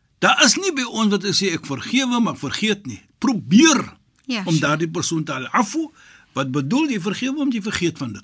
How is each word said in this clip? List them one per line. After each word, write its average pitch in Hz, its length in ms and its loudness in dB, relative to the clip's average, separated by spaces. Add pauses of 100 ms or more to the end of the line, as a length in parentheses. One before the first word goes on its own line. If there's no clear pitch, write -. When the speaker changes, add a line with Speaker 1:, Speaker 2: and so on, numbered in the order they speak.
(200)
Speaker 1:
daar - 240 4
is - 120 6
nie 370 180 -2
by 262 100 -2
ons 220 260 0
wat 202 140 0
ek 196 100 -2
sê, 196 200 0
"Ek - 120 -8
vergewe, 240 540 0
maar 180 140 2
ek - 60 -10
vergeet 202 460 -2
nie." 113 160 -10 (180)
Probeer 240 760 4 (300)
Speaker 2:
Ja, 240 200 -6
Speaker 1:
om 170 80 0
Speaker 2:
sure. 156 60 2
Speaker 1:
daardie 151 300 0
persoon 160 340 -4
te 143 100 -8
al-afu. 240 560 -2 (440)
Wat 135 180 -2
bedoel 170 380 0
jy 220 120 -2
vergewe 240 360 -2
hom? 277 140 0
Jy 233 100 -2
vergeet 185 360 -2
van 120 160 -8
dit 101 100 -14